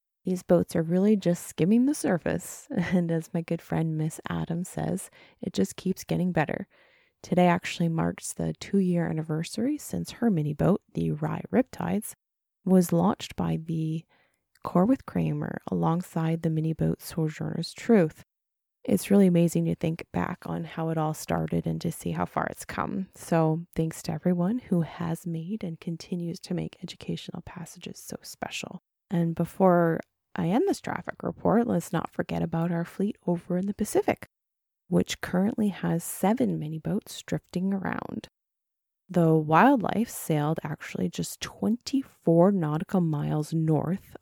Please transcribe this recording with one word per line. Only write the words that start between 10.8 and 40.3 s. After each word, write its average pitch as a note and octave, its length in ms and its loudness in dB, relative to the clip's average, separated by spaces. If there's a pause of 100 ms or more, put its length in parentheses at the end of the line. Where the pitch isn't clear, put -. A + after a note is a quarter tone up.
the E3 160 -2
Rye D#3 320 -4 (100)
Riptides, G3 600 0 (520)
was F3+ 300 6
launched - 420 0
by E3 260 -2
the D#3+ 440 -4 (580)
Corwith G#3 420 2
Kramer D#3 540 -2 (100)
alongside E3 680 0
the E3 80 -2
mini D#3+ 240 0
boat D#3+ 300 -2
Sojourner's D#3 720 -4
Truth. F#3 500 4 (600)
It's - 260 0
really G3+ 160 8
amazing E3+ 400 4
to E3 80 0
think E3 400 -4
back - 320 -2
on E3 180 -6
how D#3+ 240 -6
it E3 80 -2
all D#3 160 0
started E3 540 -2
and D#3+ 160 -2
to E3+ 100 -2
see - 200 -6
how E3 120 -2
far - 220 -2
it's - 180 -10
come. - 500 -6
So E3 520 0 (100)
thanks D#3+ 280 -2
to E3 80 -6
everyone F3+ 460 0
who F3 220 0
has E3 460 -6
made E3+ 360 -6
and E3 160 -8
continues E3+ 600 -8
to - 140 -6
make D#3+ 280 -6
Educational - 600 -10
Passages - 600 -16
so - 200 -12
special. - 580 -10 (300)
And E3+ 240 0
before F3 680 4 (340)
I E3+ 140 -2
end B3+ 180 2
this F#4+ 140 0
traffic - 420 -8
report, A3+ 440 2
let's F#3 260 -2
not - 180 -4
forget E3+ 320 -4
about E3 300 -2
our E3+ 140 -2
fleet - 300 -4 (100)
over F3 320 -2
in G3 80 -2
the G#3 80 -4
Pacific, - 520 -2 (600)
which - 320 0
currently G#3 480 0
has E3+ 340 -2
seven G3+ 560 0
mini D#3 200 -6
boats - 440 -6
drifting F3+ 500 -4
around. - 560 -6 (800)
The E3 260 4
Wildlife F#3+ 760 4
sailed D3+ 540 -2